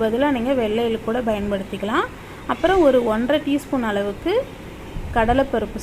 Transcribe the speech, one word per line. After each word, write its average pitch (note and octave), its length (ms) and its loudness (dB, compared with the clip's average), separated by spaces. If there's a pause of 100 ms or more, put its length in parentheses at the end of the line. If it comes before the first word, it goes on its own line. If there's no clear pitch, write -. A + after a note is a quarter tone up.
பதிலா A#3+ 320 2
நீங்க B3 260 0
வெள்ளை A3 280 0
எள்ளு A3 180 -2
கூட A#3 200 0
பயன்படுத்திக்கலாம். G#3 800 -2 (480)
அப்புறம் F4+ 320 4
ஒரு B3+ 140 6 (160)
ஒன்றரை C4+ 320 2
டீஸ்பூன் C#4 420 0
அளவுக்கு G3+ 440 -2 (840)
கடலைப்பருப்பு A#3 640 2